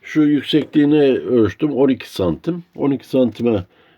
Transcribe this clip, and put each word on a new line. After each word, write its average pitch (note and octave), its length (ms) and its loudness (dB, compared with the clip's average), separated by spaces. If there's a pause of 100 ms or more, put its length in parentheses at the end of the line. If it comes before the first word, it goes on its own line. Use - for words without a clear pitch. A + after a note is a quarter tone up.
Şu D#3 200 -2
yüksekliğini D3 960 2
ölçtüm. A2 540 0
On C3 160 2
iki - 240 -4
santim. F3 520 -4 (120)
On C#3 140 -2
iki C3 180 -6
santime A#2 560 -2 (340)